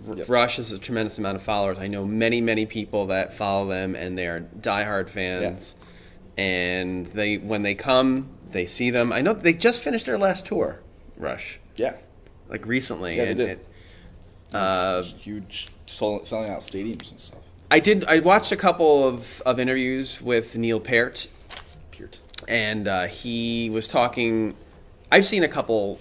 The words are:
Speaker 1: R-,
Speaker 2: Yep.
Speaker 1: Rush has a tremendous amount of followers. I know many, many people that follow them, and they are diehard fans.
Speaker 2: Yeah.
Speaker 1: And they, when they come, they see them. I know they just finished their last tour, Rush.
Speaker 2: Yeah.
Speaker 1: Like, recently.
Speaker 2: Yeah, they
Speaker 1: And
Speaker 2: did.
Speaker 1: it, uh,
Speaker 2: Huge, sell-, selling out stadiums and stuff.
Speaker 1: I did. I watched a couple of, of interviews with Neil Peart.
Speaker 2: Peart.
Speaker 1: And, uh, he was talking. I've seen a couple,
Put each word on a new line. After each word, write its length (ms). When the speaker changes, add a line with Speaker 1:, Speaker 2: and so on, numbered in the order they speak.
Speaker 1:
R-, 80
Speaker 2:
Yep. 140
Speaker 1:
Rush 260
has 160
a 60
tremendous 400
amount 180
of 60
followers. 360
I 100
know 180
many, 340
many 260
people 400
that 280
follow 340
them, 260
and 220
they 100
are 140
diehard 500
fans. 680
Speaker 2:
Yeah. 60
Speaker 1:
And 640
they, 320
when 240
they 120
come, 540
they 160
see 240
them. 220
I 100
know 100
they 220
just 280
finished 240
their 120
last 260
tour, 360
Rush. 420
Speaker 2:
Yeah. 200
Speaker 1:
Like, 180
recently. 500
Speaker 2:
Yeah, 80
they 60
Speaker 1:
And 80
Speaker 2:
did. 120
Speaker 1:
it, 160
uh, 500
Speaker 2:
Huge, 680
sell-, 380
selling 260
out 100
stadiums 520
and 80
stuff. 180
Speaker 1:
I 60
did. 280
I 120
watched 320
a 60
couple 500
of, 360
of 180
interviews 600
with 380
Neil 220
Peart. 480
Speaker 2:
Peart. 260
Speaker 1:
And, 400
uh, 180
he 640
was 160
talking. 680
I've 120
seen 200
a 40
couple, 520